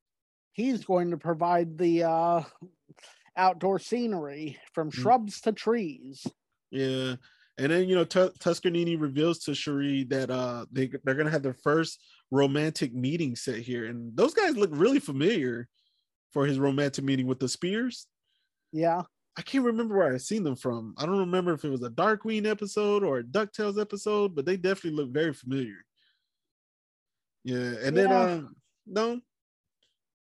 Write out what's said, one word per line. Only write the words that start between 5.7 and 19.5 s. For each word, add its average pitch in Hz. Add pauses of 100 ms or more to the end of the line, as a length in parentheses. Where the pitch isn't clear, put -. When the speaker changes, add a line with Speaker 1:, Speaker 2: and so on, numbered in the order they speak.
Speaker 2:
Yeah. 131 (440)
And 139
then, 185
you 185
know, 170
Tu-, 185
Tuscanini 170
reveals 151
to 147
Shuri 139
that, 127
uh, 123
they, 131 (140)
they're 135
gonna 151
have 151
their 131
first 156 (320)
romantic 139
meeting 131
set 120
here. 120
And 117
those 233
guys 359
look 202
really 220
familiar 135 (640)
for 139
his 139
romantic 139
meeting 135
with 127
the 127
Spears. 220 (680)
Speaker 1:
Yeah. 165 (340)
Speaker 2:
I 170
can't 269